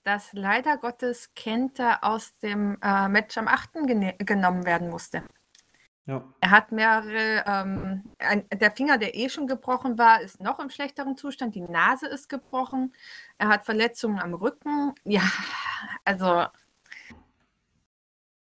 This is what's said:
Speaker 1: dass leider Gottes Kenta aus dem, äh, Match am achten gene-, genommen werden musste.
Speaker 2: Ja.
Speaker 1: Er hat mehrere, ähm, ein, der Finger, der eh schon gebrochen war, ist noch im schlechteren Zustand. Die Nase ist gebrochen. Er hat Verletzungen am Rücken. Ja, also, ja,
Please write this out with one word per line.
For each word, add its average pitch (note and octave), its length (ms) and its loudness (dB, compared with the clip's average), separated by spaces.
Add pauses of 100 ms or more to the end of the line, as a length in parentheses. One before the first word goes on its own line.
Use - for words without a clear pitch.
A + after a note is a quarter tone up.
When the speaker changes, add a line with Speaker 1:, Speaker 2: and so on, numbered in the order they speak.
Speaker 1:
dass G3+ 280 -2
leider A3 460 0
Gottes A#3+ 580 -4
Kenta A#3+ 680 0
aus G#3+ 380 -2
dem, G#3 420 -2
äh, G3 280 2
Match G#3+ 280 0
am A3 120 -2
achten C#4+ 360 0
gene-, G#3 340 0
genommen F#3 460 2
werden F3 240 0
musste. - 340 -8 (880)
Speaker 2:
Ja. B2+ 300 -10
Speaker 1:
Er F3+ 80 4
hat G#3+ 240 6
mehrere, A3 760 2
ähm, F#3+ 560 -4 (160)
ein, G3+ 300 0
der G#3+ 220 2
Finger, C#4 260 2
der G#3 180 -2
eh A#3+ 140 -2
schon C#4+ 180 -6
gebrochen B3+ 500 -2
war, A3+ 240 8
ist F#3+ 200 -14
noch G#3 180 -4
im C#4+ 100 -8
schlechteren C4+ 460 -6
Zustand. C4 400 -6
Die F#3 60 -8
Nase F3 440 0
ist C#4+ 220 -8
gebrochen. C4 640 -4 (440)
Er G#3 100 0
hat G#3 160 4
Verletzungen A3 560 0
am F3 140 -6
Rücken. C#4+ 600 -2 (120)
Ja, G3 180 2 (800)
also, F#3+ 220 -2
ja, F3 260 4 (1900)